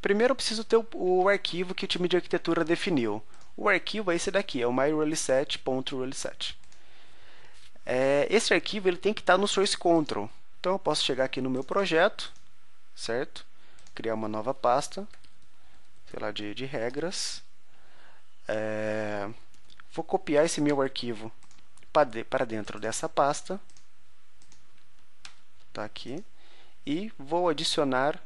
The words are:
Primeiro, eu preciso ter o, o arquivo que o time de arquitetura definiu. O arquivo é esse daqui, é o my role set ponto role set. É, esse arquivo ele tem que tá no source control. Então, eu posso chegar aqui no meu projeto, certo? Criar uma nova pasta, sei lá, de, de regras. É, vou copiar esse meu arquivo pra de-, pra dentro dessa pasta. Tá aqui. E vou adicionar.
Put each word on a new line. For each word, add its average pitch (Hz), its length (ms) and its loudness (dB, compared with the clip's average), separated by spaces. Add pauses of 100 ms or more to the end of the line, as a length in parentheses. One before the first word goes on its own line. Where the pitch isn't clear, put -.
Primeiro, 208 300 6
eu 262 40 6
preciso 220 280 -2
ter - 120 4
o, 226 180 6
o 185 360 4
arquivo 185 460 2
que - 100 -2
o - 20 -4
time 175 200 2
de 170 80 4
arquitetura 170 500 4
definiu. 135 580 2 (340)
O 214 120 2
arquivo 196 420 2
é 170 40 4
esse 170 160 0
daqui, 190 300 2
é 117 60 4
o 123 60 2
my 131 180 4
role 156 240 2
set 139 440 2
ponto 131 380 -2
role 131 160 -2
set. - 440 -6 (1300)
É, 135 440 4
esse 214 240 4
arquivo 185 340 2
ele 180 100 4
tem 202 160 2
que - 80 -4
tá 185 160 8
no 202 100 4
source 196 300 2
control. 147 520 4 (300)
Então, 180 140 0
eu - 60 0
posso 151 240 2
chegar 131 220 2
aqui 131 160 -2
no 131 80 0
meu 127 140 0
projeto, 185 680 2 (640)
certo? - 500 -4 (480)
Criar 113 220 -2
uma 110 120 -2
nova 107 260 -2
pasta, 139 540 2 (1040)
sei - 100 -6
lá, 107 120 -4
de, 104 240 -6
de 123 100 -6
regras. 139 800 -4 (1040)
É, 107 840 -2 (640)
vou 160 100 -4
copiar 160 420 4
esse 170 140 0
meu 147 220 4
arquivo 117 500 -2 (640)
pra 151 100 8
de-, 113 200 0
pra 131 220 2
dentro 107 340 -4
dessa 110 280 -2
pasta. 151 520 2 (2000)
Tá 107 140 -4
aqui. 131 380 -6 (600)
E 185 340 -2
vou 170 300 2
adicionar. 147 760 2